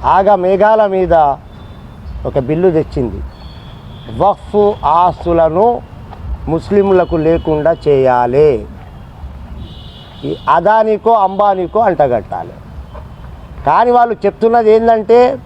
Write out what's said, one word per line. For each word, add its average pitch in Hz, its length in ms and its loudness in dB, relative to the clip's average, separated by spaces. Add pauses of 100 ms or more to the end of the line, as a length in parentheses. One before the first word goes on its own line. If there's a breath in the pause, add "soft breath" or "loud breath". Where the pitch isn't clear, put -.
(160)
ఆగ 190 120 4 (160)
మేఘాల 208 380 4 (140)
మీద 180 180 2 (1120)
ఒక 135 100 -2 (100)
బిల్లు 170 280 2
తెచ్చింది. 127 420 -4 (1040)
వక్ఫ్ 202 380 0 (400)
ఆస్తులను 170 640 0 (880)
ముస్లింలకు 190 640 2 (100)
లేకుండా 160 460 0 (140)
చేయాలి, 131 640 4 (1800)
ఈ - 20 -6 (260)
అదానికో 214 560 2 (140)
అంబానీకో 196 640 0
అంటగట్టాలి. 120 680 -2 (1120)
కానీ 202 300 2
వాళ్ళు 240 180 2 (100)
చెప్తున్నది 226 520 2
ఏంటంటే 226 440 4 (260)